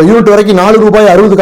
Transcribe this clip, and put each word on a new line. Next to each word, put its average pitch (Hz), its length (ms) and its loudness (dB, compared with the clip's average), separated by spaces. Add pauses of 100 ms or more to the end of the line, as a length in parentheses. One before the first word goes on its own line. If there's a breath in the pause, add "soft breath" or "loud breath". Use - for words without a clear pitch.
யூனிட் 226 200 0
வரைக்கும் 208 280 0
நாலு 202 220 0
ரூபாய் 214 300 0
அறுபது 196 340 0